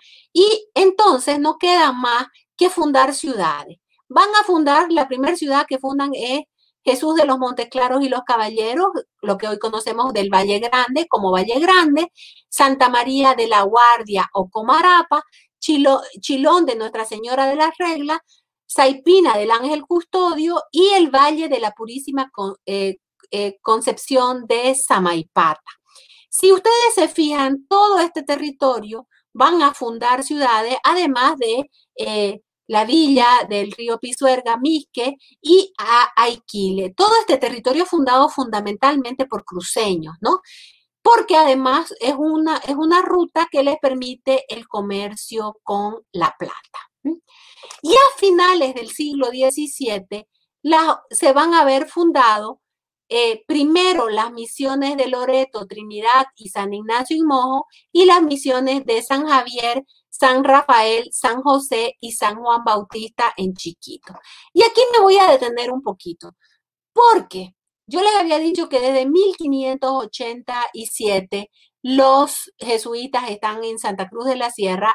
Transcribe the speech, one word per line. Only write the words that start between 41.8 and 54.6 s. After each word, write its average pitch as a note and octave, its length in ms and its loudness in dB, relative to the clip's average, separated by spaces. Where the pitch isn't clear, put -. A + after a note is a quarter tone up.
es C4 180 -2
una, D#4 400 -2
es - 180 -6
una E4 280 2
ruta F4 480 -2
que C#4 120 0
les C#4+ 140 0
permite C4 720 -2
el A3+ 180 -14
comercio G#3 960 -8
con G#3 380 -6
La E3+ 260 -4
Plata. - 420 -14
¿Mm? D4+ 100 -4
Y D#4+ 120 0
a C5 240 4
finales F4 580 2
del A3+ 140 -12
siglo C#4+ 420 -6
diecisiete, B3+ 960 -4
la, D#4+ 480 2
se C#4 240 2
van D#4+ 200 2
a E4 100 6
ver C#4 240 2
fundado, B3+ 760 0
eh, A#3 380 0
primero D#4 600 0
las A3 220 -4
misiones C4+ 680 -6